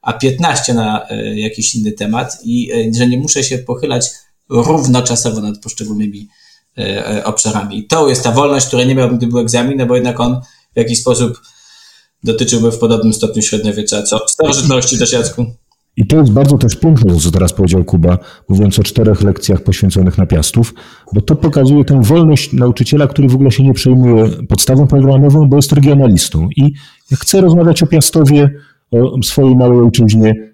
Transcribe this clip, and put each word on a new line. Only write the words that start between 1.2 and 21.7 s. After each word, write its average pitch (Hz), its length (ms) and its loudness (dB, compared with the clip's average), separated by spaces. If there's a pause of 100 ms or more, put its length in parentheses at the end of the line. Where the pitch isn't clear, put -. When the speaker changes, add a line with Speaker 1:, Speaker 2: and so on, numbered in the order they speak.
Speaker 1:
jakiś 107 360 -6
inny 107 160 -4
temat 110 520 -6
i, 120 280 -4
e, 113 260 -4
że 123 100 0
nie 123 100 0
muszę 139 260 -4
się 131 140 -6
pochylać 123 480 -6 (440)
równoczasowo 123 920 -2
nad 104 180 -10
poszczególnymi, 104 680 -10 (500)
e, 101 400 -8
e, - 60 -8
obszarami. 107 560 -6
I - 80 -14
to 156 220 0
jest - 140 -2
ta 120 80 -2
wolność, 135 360 0
której 127 200 0
nie 135 80 0
miałbym, 123 220 0
gdyby 117 140 -2
był 120 100 -2
egzamin, 120 360 -2
no 127 80 -2
bo 123 100 0
jednak 123 240 -2
on 127 220 -2 (320)
w - 40 -4
jakiś 117 220 -2
sposób 123 420 -4 (840)
dotyczyłby 113 480 -2
w 113 80 -8
podobnym 110 340 0
stopniu - 280 -4
średniowiecza, 107 640 -4
co 110 240 -4
starożytności 135 720 -2
też, 117 140 -2
Jacku. 120 340 -4 (520)
Speaker 2:
I 110 100 0
to 147 100 2
jest 139 140 4
bardzo 139 260 2
też 113 180 0
piękne, 113 400 2
co 80 160 0
teraz 87 220 0
powiedział 90 300 0
Kuba, 87 340 0 (320)
mówiąc 98 300 2
o 104 40 2
czterech 110 380 0
lekcjach 98 400 -2
poświęconych 92 560 0
na 92 80 2
Piastów, 92 480 0 (400)
bo 104 80 0
to 156 140 0
pokazuje 143 500 2